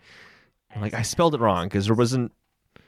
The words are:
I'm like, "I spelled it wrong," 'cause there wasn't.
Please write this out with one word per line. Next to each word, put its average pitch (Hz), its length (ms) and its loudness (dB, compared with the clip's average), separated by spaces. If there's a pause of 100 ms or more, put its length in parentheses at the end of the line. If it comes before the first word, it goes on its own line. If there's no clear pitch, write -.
(760)
I'm 107 60 -8
like, 104 140 -6
"I 113 80 -6
spelled 160 340 0
it 120 40 -6
wrong," 92 280 2
'cause 98 180 0
there 110 80 4
wasn't. 120 380 0 (560)